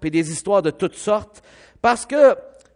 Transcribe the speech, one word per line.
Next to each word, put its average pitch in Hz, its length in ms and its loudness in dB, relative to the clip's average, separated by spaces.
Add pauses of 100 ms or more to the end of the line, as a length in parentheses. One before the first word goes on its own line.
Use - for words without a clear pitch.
puis 156 100 -6
des 156 200 -2
histoires 190 300 -2
de 156 100 -2
toutes - 240 -6
sortes. - 460 -6 (400)
Parce 233 240 0
que, 269 300 4 (400)